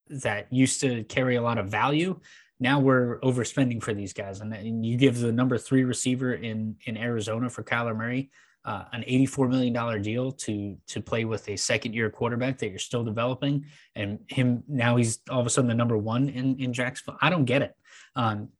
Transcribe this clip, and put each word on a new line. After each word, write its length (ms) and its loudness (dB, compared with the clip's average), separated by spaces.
that 420 -4
used 280 4
to 240 0
carry 320 0
a 60 0
lot 160 0
of 100 -2
value. 500 0
Now 200 2
we're 400 4
overspending 640 0
for 100 -2
these 200 -6
guys. 260 -8
And, 140 -8
and 320 -4
you 100 0
give 240 6
the 140 2
number 240 2
three 260 2
receiver 500 0
in, 520 -4
in 100 -6
Arizona 540 -2
for 140 -8
Kyler 320 -2
Murray, 360 -4
uh, 300 -8
an 140 -6
eighty-four 400 2
million 260 2
dollar 260 -2
deal 320 -2
to, 460 -6
to 140 -8
play 240 -2
with 240 -4
a 60 -6
second 380 -2
year 160 0
quarterback 500 -2
that 100 -2
you're 100 -8
still 240 -2
developing. 640 -2
And 240 -4
him, 380 2
now 280 2
he's 240 2
all 120 0
of 40 0
a 40 -2
sudden 180 4
the 80 2
number 220 2
one 320 0
in, 300 -2
in 140 -2
Jacksonville. 480 -6
I 80 4
don't 160 2
get 160 4
it. 140 -4
Um, 340 -2